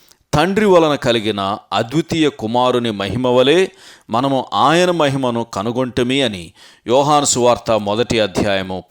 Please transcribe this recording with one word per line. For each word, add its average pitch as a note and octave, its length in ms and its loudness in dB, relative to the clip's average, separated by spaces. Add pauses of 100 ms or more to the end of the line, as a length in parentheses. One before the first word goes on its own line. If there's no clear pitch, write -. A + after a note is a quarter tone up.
(340)
తండ్రి F#3+ 320 2
వలన E3 300 4
కలిగిన G#2+ 640 -2 (160)
అద్వితీయ D3 560 -2
కుమారుని A#2+ 640 -2
మహిమ G2+ 360 -4
వలె C3 400 4 (420)
మనము C3 440 0
ఆయన D#3 380 4
మహిమను C3+ 520 0
కనుగొంటిమి A#2+ 800 -4
అని F#2+ 320 -6 (340)
యోహాను C#3+ 380 2
సువార్త A#2+ 460 0
మొదటి A2 480 0
అధ్యాయము F#2+ 720 -2